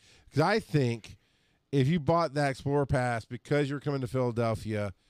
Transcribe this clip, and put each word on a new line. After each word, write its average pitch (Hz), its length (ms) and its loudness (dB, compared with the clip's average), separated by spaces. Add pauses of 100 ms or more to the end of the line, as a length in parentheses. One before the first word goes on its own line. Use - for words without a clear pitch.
(340)
'Cause 135 80 4
I 202 160 2
think 123 580 0 (560)
if 135 140 4
you 170 140 2
bought 165 340 0
that 143 160 2
Explorer 143 360 0
Pass 123 380 0
because 143 460 -2
you're 143 100 -6
coming 139 200 -2
to 131 60 -2
Philadelphia 110 840 -2 (180)